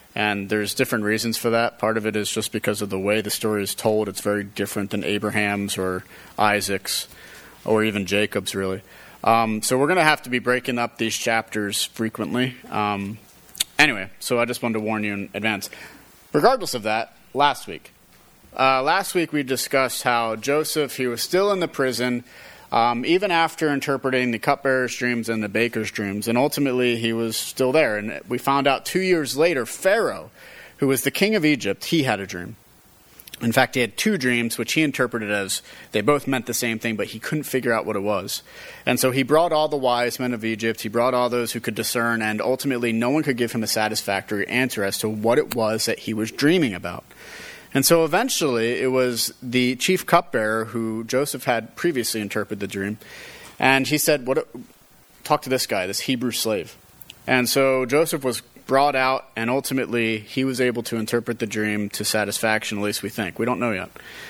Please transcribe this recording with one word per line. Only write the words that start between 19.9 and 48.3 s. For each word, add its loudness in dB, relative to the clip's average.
how 0
Joseph, -2
he -2
was -4
still 2
in 0
the 0
prison, 0
um, 2
even 2
after 2
interpreting 0
the -2
cupbearer's 2
dreams -2
and 0
the -2
baker's -2
dreams, -4
and 2
ultimately 2
he 0
was -2
still 0
there. 4
And -6
we -4
found 2
out 2
two -2
years 2
later, 2
Pharaoh, 0
who 0
was 2
the 0
king 2
of 2
Egypt, 0
he 2
had 2
a -6
dream. -8
In 0
fact, 4
he 2
had -2
two 0
dreams, 0
which -4
he 2
interpreted 0
as -2
they 2
both 2
meant -2
the -4
same -2
thing, -2
but -2
he -12
couldn't -4
figure -2
out 0
what -2
it -2
was. -2
And 0
so 2
he 0
brought 4
all 2
the -2
wise 0
men -2
of -6
Egypt, -2
he -6
brought 2
all 2
those -2
who -6
could -6
discern, -2
and 0
ultimately 0
no 2
one 2
could 0
give 0
him -2
a -2
satisfactory -2
answer 0
as -2
to -4
what 2
it 0
was 0
that -2
he -4
was -2
dreaming 2
about. -8
And 2
so 6
eventually 2